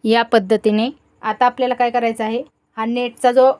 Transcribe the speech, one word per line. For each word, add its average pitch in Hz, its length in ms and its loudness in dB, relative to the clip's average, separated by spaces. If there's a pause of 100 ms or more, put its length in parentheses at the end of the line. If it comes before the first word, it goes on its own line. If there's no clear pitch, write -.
या 226 200 2
पद्धतीने 214 640 0 (340)
आता 220 240 -2
आपल्याला 247 280 -2
काय 247 160 0
करायचं 233 340 -4
आहे, 226 180 -6 (340)
हा 220 80 -8
नेटचा 240 480 -2
जो 262 280 6